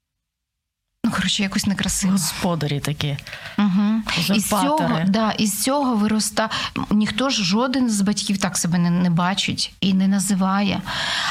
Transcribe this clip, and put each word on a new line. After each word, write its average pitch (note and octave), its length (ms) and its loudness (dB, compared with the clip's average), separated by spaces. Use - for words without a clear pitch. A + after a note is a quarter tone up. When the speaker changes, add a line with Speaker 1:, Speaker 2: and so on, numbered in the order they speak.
Speaker 1:
ну, A#3 60 2
коротше, G3 320 0
якусь G3 240 0
некрасиву. F#3+ 460 0
Speaker 2:
Господарі D#3+ 680 0
такі. D3 360 -4
Speaker 1:
Мгм. G#3 480 2
І G#3+ 60 2
з F3+ 80 -2
цього, C4+ 260 2
Speaker 2:
Узурпатори. A#3 340 0
Speaker 1:
да, G#3+ 220 2
і - 160 0
з - 160 -2
цього C4 340 2
вироста-, G#3+ 540 0
ніхто G#3+ 400 2
ж, A3 140 0
жоден B3 460 0
з G#3 100 0
батьків G3+ 380 -2
так F#3 180 -2
себе F3 220 0
не, F3 120 2
не F3+ 200 2
бачить F3 680 -2
і F#3+ 140 2
не F#3+ 140 4
називає. F#3+ 760 0